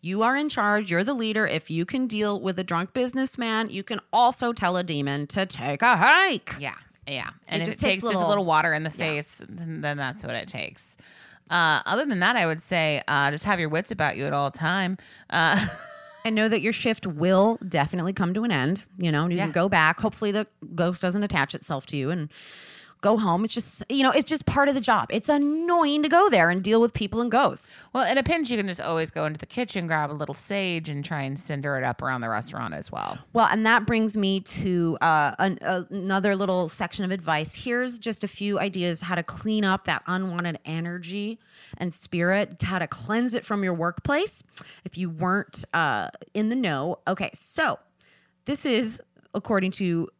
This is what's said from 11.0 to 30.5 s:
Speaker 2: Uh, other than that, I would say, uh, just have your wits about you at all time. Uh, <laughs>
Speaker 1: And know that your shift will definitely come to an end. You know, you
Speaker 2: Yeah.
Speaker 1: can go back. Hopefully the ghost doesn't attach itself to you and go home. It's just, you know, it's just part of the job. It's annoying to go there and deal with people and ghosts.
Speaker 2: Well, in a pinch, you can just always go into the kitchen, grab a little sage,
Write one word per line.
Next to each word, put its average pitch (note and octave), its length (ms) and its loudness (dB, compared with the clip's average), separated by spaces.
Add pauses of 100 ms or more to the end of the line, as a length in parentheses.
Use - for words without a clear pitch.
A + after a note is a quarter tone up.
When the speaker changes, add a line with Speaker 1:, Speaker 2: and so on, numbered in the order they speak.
Speaker 2:
Uh, D#3+ 360 4
other A3+ 180 0
than B3 160 -2
that, G3+ 160 4
I G3+ 120 2
would D#3+ 120 -2
say, D#3 480 0
uh, C#3+ 240 2
just D3 140 -6
have G3 160 0
your D#3 80 -2
wits E3 220 -2
about D#3 260 -2
you C3+ 80 -4
at D3 80 -2
all C#3+ 180 0
time. F3+ 460 -2 (320)
Uh, E3+ 420 4
<laughs> - 60 -14 (480)
Speaker 1:
And A3+ 100 0
know A3 140 4
that G#3+ 120 2
your G#3+ 120 0
shift - 340 -2
will F#3+ 500 4 (120)
definitely E3 420 0
come F#3 220 0
to G#3+ 100 0
an A#3+ 80 0
end. D#3+ 340 0 (120)
You F3 160 0
know, D#3 160 2
you F3 80 0
Speaker 2:
Yeah. F#3 60 0
Speaker 1:
can D#3+ 100 -2
go F3+ 160 2
back. D#3+ 320 4
Hopefully G#3 320 -2
the F#3+ 120 0 (300)
ghost F3 260 0
doesn't F#3+ 220 0
attach F3 320 0
itself - 300 -6
to - 100 -8
you C#3 140 -2
and D#3+ 200 -4 (720)
go G#3 140 4
home. G3 280 2
It's A3+ 100 -4
just, - 360 -8
you C4+ 120 0
know, C4 80 6
it's D4 180 4
just D4+ 200 -2
part C#4+ 220 4
of C#4+ 40 2
the C4 80 0
job. G#3 300 2
It's - 180 -4
annoying D4+ 720 2
to D4+ 80 2
go F4+ 220 6
there E3+ 180 6
and F3+ 140 2
deal A3 180 6
with A#3 140 2
people A3 260 -2
and A#3+ 80 0
ghosts. A3+ 640 0
Speaker 2:
Well, C4 180 2
in C4 60 4
a C4+ 60 2
pinch, D#4+ 260 0
you A#3+ 80 0
can G3+ 100 0
just F3 140 -6
always D#3+ 300 -2
go D#3 160 -2
into D#3 100 -4
the - 80 -12
kitchen, - 400 -4
grab D#3 240 0
a D3 40 -6
little D3 200 -6
sage, F3+ 560 -4